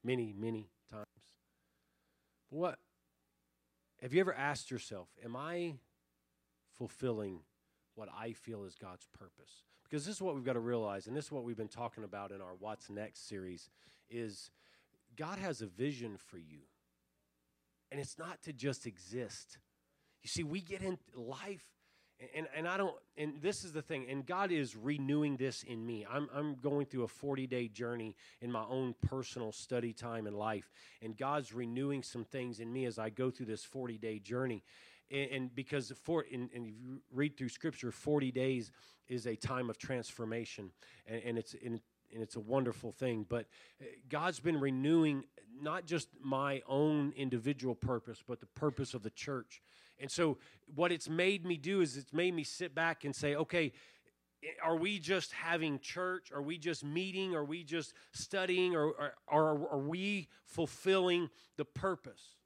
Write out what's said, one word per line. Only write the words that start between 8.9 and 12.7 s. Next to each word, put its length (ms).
purpose?" 460
Because 240
this 80
is 60
what 120
we've 100
gotta 160
realize, 460
and 100
this 100
is 60
what 120
we've 140
been 100
talking 360
about 280
in 100
our 160
What's 320